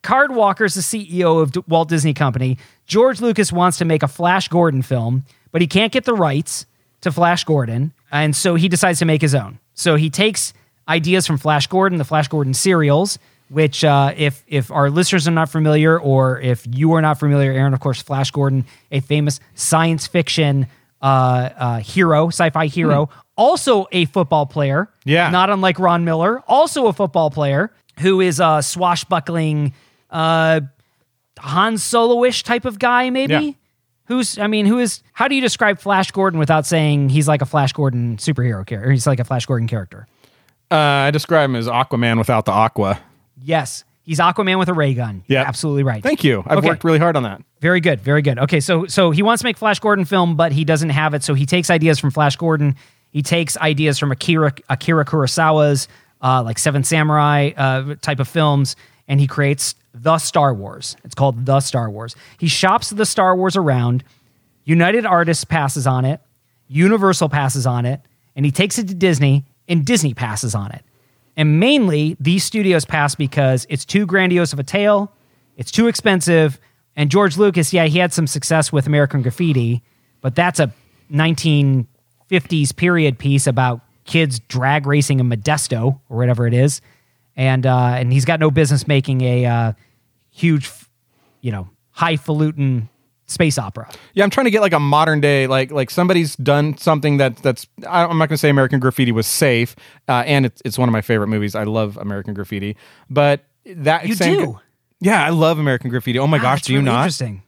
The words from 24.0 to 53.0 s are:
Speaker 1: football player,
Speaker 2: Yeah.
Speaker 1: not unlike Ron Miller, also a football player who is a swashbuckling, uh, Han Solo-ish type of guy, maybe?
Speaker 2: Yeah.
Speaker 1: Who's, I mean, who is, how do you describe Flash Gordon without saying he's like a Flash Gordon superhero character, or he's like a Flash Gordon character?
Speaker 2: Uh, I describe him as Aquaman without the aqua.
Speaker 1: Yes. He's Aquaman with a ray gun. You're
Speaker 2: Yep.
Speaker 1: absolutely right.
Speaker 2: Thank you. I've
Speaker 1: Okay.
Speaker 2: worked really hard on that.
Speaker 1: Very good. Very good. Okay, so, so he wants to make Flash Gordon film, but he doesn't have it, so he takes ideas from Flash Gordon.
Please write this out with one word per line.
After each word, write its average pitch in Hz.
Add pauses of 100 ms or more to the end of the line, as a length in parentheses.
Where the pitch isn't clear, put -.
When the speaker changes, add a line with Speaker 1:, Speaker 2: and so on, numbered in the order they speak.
Speaker 1:
football 156
player, 147 (140)
Speaker 2:
Yeah. 160
Speaker 1:
not 180
unlike 190
Ron 170
Miller, 170
also 277
a 190
football 165
player 147 (300)
who 185
is 180
a 156
swashbuckling, 160 (380)
uh, 160 (760)
Han 190
Solo-ish 240
type 240
of 220
guy, 247
maybe? 269
Speaker 2:
Yeah. 302 (540)
Speaker 1:
Who's, 247
I 208
mean, 214
who 233
is, 240 (100)
how 247
do 277
you 269
describe 208
Flash 190
Gordon 190
without 151
saying 147
he's 147
like 143
a 131
Flash 139
Gordon 120
superhero 123
character, 110
or -
he's 131
like 131
a 120
Flash 120
Gordon 117
character? 104 (640)
Speaker 2:
Uh, 175
I 143
describe 151
him 127
as 113
Aquaman 120
without 110
the 101
aqua. 104 (400)
Speaker 1:
Yes. 147 (180)
He's 160
Aquaman 185
with 180
a 180
ray 143
gun. 110
You're 135
Speaker 2:
Yep. 131
Speaker 1:
absolutely 139
right. 113
Speaker 2:
Thank 285
you. 117
I've 151
Speaker 1:
Okay. 151
Speaker 2:
worked 165
really 160
hard 165
on 135
that. 101 (200)
Speaker 1:
Very 175
good. 151
Very 143
good. 139
Okay, 139
so, 170
so 180
he 160
wants 226
to -
make 226
Flash 214
Gordon 208
film, 175
but 160
he 147
doesn't 156
have 151
it, 143
so 151
he 139
takes 175
ideas 160
from 143
Flash 147
Gordon. 151 (360)